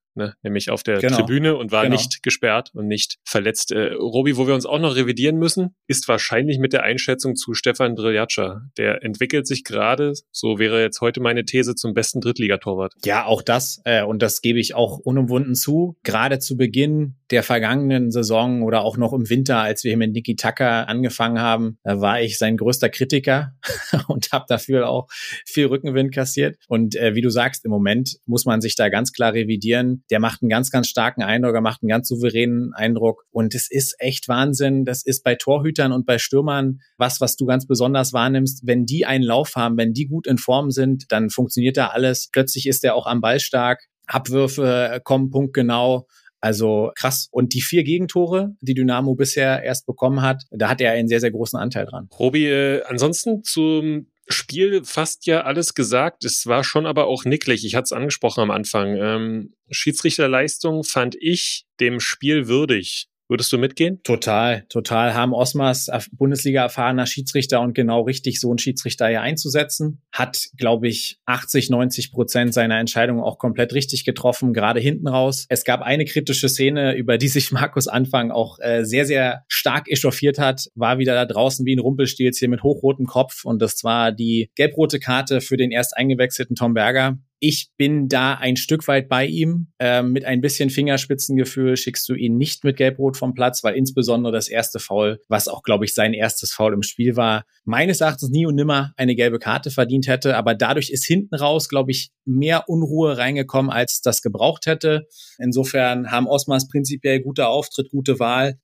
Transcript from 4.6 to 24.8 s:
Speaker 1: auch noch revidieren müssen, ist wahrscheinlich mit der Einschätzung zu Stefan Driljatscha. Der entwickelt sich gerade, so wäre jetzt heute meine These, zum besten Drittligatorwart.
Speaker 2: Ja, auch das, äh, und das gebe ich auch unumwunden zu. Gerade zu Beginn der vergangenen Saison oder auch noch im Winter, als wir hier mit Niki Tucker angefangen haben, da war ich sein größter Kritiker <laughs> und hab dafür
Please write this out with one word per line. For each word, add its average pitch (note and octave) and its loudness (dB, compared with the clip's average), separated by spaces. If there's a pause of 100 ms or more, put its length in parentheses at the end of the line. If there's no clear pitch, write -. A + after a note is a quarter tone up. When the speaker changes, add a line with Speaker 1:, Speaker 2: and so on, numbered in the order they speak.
Speaker 1:
auch D3+ -2
noch D#3 0
revidieren B2+ 0
müssen, F3+ 0 (120)
ist - -2
wahrscheinlich C3 0
mit C3 0
der C3+ 2
Einschätzung C3 -2
zu - -6
Stefan A#2+ 0
Driljatscha. G#2+ -2 (120)
Der G#2+ -2
entwickelt B2+ -2
sich C3+ -4
gerade, B2+ 0 (180)
so A2 -2
wäre A2 2
jetzt A2 -2
heute A#2 0
meine A#2 0
These, B2 0
zum A2+ -4
besten A2+ -2
Drittligatorwart. G2 -2 (120)
Speaker 2:
Ja, G#2 0
auch A2 2
das, B2+ 0
äh, A2+ 2
und G#2+ 0
das G#2+ 0
gebe A#2 2
ich A2+ -2
auch A#2 0
unumwunden B2+ 0
zu. E3 0
Gerade B2+ 0
zu C3 -6
Beginn C#3 0 (140)
der A#2+ 4
vergangenen B2 0
Saison A#2 0
oder A2+ 2
auch A2 -2
noch A#2 0
im A#2 -2
Winter, B2+ 2
als G#2+ -2
wir A#2 0
hier A2+ 2
mit A2 0
Niki A2+ -4
Tucker A#2 0
angefangen A#2 -2
haben, A2+ 0
da G2+ -2
war G#2 2
ich A2+ -2
sein A2 2
größter A#2 0
Kritiker C3+ 0
<laughs> - -4
und - -4
hab C3+ -2
dafür B2 0